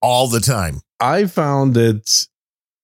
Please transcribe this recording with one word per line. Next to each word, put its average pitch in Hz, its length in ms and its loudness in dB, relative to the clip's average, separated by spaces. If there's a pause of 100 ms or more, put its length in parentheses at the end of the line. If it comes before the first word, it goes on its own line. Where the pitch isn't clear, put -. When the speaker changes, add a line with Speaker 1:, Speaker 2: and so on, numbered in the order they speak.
Speaker 1:
all 123 260 2
the 117 120 0
time. 92 420 -2 (180)
Speaker 2:
I 160 260 0
found 139 520 0
it 113 500 0 (560)